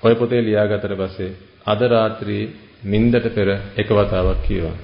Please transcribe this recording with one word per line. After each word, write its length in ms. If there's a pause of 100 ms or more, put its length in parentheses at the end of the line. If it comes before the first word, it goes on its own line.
ඔය 120
පොතේ 260
ලියාගත්තට 540
පස්සේ 360 (320)
අද 200
රාත්‍රියේ 680 (300)
නිින්දට 480
පෙර 180 (240)
එක 180
වතාවක් 520
කියවන්න. 420